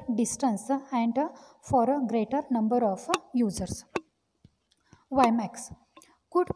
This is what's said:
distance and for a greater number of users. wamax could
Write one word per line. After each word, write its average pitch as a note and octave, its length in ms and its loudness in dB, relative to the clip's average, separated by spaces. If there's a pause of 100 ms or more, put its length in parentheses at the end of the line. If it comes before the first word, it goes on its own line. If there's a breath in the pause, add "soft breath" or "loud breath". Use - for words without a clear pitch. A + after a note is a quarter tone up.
(160)
distance G#3+ 540 0 (220)
and A#3 260 0 (440 loud breath)
for A#3+ 280 2
a C#4+ 160 2
greater A3+ 440 0
number A#3+ 340 2
of G#3+ 260 -2 (240)
users. G3+ 520 -2 (1200 soft breath)
wamax A#3 600 2 (580 soft breath)
could C#4 260 0